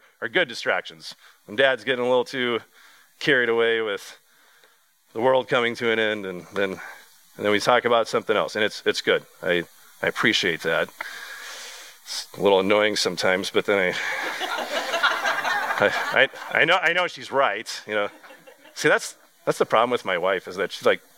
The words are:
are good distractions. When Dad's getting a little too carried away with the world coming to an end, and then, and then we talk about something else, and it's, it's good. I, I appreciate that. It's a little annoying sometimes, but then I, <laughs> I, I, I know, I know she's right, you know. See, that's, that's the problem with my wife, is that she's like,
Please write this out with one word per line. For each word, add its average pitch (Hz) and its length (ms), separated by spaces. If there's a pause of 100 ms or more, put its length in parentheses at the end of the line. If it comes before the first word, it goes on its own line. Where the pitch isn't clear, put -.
(220)
are 117 60
good 139 220
distractions. 90 640 (300)
When 104 100
Dad's 131 300
getting 123 180
a 123 40
little 127 180
too 123 340 (600)
carried 127 300
away 117 320
with 101 360 (960)
the 113 60
world 127 280
coming 120 280
to 117 160
an 110 80
end, 107 260
and 90 280
then, 98 180 (680)
and 104 80
then 104 60
we 104 80
talk 123 260
about 117 220
something 110 280
else, 85 200
and 107 80
it's, - 220
it's 107 160
good. 87 220 (180)
I, 87 220 (380)
I - 60
appreciate 101 540
that. 82 280 (1120)
It's - 240 (100)
a - 40
little 98 180
annoying 104 360
sometimes, 92 540
but 101 160
then 101 140
I, 90 180
<laughs> - 1900
I, - 440 (220)
I, 107 100
I 143 40
know, 170 100
I 170 180
know 180 140
she's 131 240
right, 117 560
you 107 60
know. 104 160 (640)
See, - 160
that's, 214 260 (300)
that's - 120
the 143 80
problem 120 240
with 120 160
my 92 120
wife, 92 300
is 92 100
that 95 140
she's - 140
like, 98 160 (160)